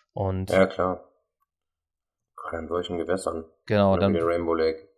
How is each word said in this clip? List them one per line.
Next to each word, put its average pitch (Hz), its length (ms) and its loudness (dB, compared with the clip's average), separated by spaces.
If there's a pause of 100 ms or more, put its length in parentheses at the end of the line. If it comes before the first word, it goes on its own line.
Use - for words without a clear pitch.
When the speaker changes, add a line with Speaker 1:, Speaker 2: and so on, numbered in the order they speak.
(140)
Speaker 1:
Und 95 380 -2
Speaker 2:
Ja, 92 160 6
klar. - 420 -4 (1300)
Gerade 82 260 -10
in 78 60 -10
solchen 87 320 -4
Gewässern. 82 460 -4 (200)
Speaker 1:
Genau, 101 280 4
Speaker 2:
Oder 90 80 2
Speaker 1:
dann, 92 120 4
Speaker 2:
wie 80 60 2
der 82 80 0
Rainbow 85 260 0
Lake. 80 440 0